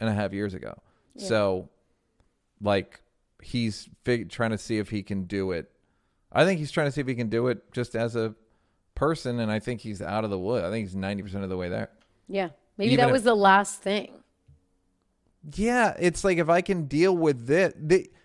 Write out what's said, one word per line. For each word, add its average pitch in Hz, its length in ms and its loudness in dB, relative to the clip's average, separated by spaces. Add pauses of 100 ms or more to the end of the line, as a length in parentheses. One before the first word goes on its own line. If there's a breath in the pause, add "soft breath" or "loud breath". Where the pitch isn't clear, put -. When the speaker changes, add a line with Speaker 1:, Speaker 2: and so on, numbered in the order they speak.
Speaker 1:
and 113 80 -2
a 107 40 2
half 101 200 -2
years 101 220 -4
ago. 52 200 -12 (400)
Speaker 2:
Yeah. 196 140 -10
Speaker 1:
So, 101 400 2 (920)
like, 101 400 -2 (420)
he's 113 460 -4 (160)
fig-, 117 260 0
trying 113 200 -2
to 110 80 -2
see 110 200 -4
if 101 120 -4
he 104 120 -4
can 98 220 -6
do 95 280 -2
it. 82 180 -6 (600)
I 147 140 4
think 180 160 2
he's 147 100 -6
trying 156 180 0
to 135 40 -2
see 147 80 -4
if 127 80 -4
he 131 60 -2
can 117 140 -2
do 117 200 0
it 113 240 -4
just 123 240 -6
as 117 180 -2
a 110 200 -2 (600)
person, 135 460 -2
and 110 100 -2
I 107 80 0
think 117 220 -6
he's 104 220 -10
out 104 220 -2
of 107 60 -4
the 98 80 -2
wood. 101 260 -2
I 87 60 -4
think 110 160 -4
he's 90 80 -10
ninety 98 280 -4
percent 98 200 -8
of 95 80 -6
the 92 60 -6
way 90 120 -6
there. 110 220 -6 (380)
Speaker 2:
Yeah. 185 220 -4 (260)
Maybe 220 160 0
Speaker 1:
Even 247 120 4
Speaker 2:
that 240 40 4
Speaker 1:
if 254 40 4
Speaker 2:
was 262 120 2
the 233 100 4
last 196 480 4
thing. 196 300 -4 (1400)
Speaker 1:
Yeah, 226 420 2
it's 175 240 2
like, 185 160 4
if 160 120 2
I 175 100 6
can 180 240 -2
deal 165 320 4
with 147 300 2
this, 165 300 4
the, 156 340 2 (140 soft breath)